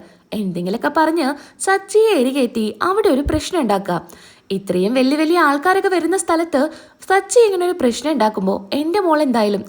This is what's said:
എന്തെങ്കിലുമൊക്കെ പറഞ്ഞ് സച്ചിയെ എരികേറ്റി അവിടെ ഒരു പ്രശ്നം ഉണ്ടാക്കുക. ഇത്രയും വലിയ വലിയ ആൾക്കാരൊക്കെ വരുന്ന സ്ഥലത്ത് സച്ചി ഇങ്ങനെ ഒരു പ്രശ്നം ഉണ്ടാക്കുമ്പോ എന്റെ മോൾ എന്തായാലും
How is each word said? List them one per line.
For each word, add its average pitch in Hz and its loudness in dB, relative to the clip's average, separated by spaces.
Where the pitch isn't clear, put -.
എന്തെങ്കിലുമൊക്കെ 190 -4
പറഞ്ഞ് 311 0
സച്ചിയെ 392 2
എരികേറ്റി 247 -2
അവിടെ 392 2
ഒരു 277 2
പ്രശ്നം 311 -2
ഉണ്ടാക്കുക. 196 -2
ഇത്രയും 196 -2
വലിയ 262 2
വലിയ 320 2
ആൾക്കാരൊക്കെ 359 2
വരുന്ന 339 0
സ്ഥലത്ത് 330 0
സച്ചി 392 2
ഇങ്ങനെ 381 4
ഒരു 359 -2
പ്രശ്നം 254 0
ഉണ്ടാക്കുമ്പോ 214 -2
എന്റെ 320 -2
മോൾ 311 2
എന്തായാലും 214 0